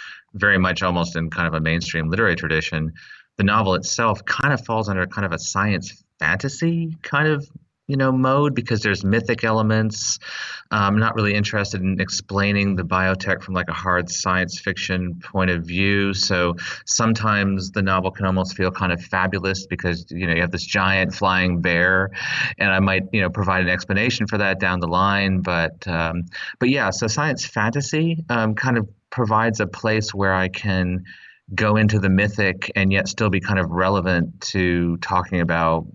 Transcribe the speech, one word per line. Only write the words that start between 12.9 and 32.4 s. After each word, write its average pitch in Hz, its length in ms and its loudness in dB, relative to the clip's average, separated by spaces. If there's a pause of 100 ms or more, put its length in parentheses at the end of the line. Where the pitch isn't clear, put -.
from, 95 120 -8
like, 87 120 0
a 82 60 -6
hard 90 360 0
science 92 480 -2
fiction 90 640 -4
point 92 300 0
of 87 140 -2
view. 98 480 0
So 90 420 0 (300)
sometimes 104 840 2
the 107 100 -2
novel 95 300 2
can 98 140 -4
almost 92 300 0
feel 92 160 0
kind 92 220 0
of 85 100 -4
fabulous 95 640 -2
because, 87 420 -4
you 90 180 -6
know, 85 60 2
you 85 80 2
have 87 100 0
this - 140 -6
giant 95 480 2
flying 92 480 2
bear, 92 500 2 (460)
and 98 140 0
I 95 80 2
might, 95 320 2
you 110 100 0
know, 90 80 2
provide 92 340 0
an 87 60 0
explanation 101 580 0
for 110 100 -2
that 95 240 0
down 90 180 0
the 85 80 -2
line. 95 540 2
But, 85 460 -2
um, 85 360 -2 (360)
but 123 100 2
yeah, 127 200 2
so 113 180 -2
science 139 380 -2
fantasy, 156 840 -2
um, 110 260 0
kind 123 220 0
of 107 100 0 (220)
provides 110 500 0
a 101 80 0
place 110 460 -2
where 98 200 2
I 92 140 2
can 92 560 -2 (500)
go 107 220 2
into 107 240 4
the 95 100 2
mythic 98 640 2